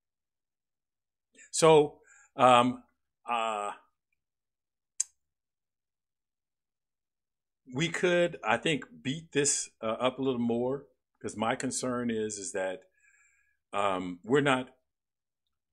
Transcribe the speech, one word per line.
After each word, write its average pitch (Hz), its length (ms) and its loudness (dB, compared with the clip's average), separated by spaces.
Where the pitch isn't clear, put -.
So, 156 480 4
um, 127 460 6
uh, 110 460 -4
we 160 140 0
could, 175 560 0
I 110 120 2
think, 151 280 -2
beat - 300 -6
this, - 380 0
uh, 113 40 -4
up 123 320 -2
a 135 40 -4
little 127 180 -2
more, 120 460 -2
'cause 104 160 -10
my 110 200 -2
concern 123 540 -4
is, 107 280 -4
is 92 140 -12
that, 92 300 -4
um, 95 500 -2
we're 131 180 0
not, 131 360 -2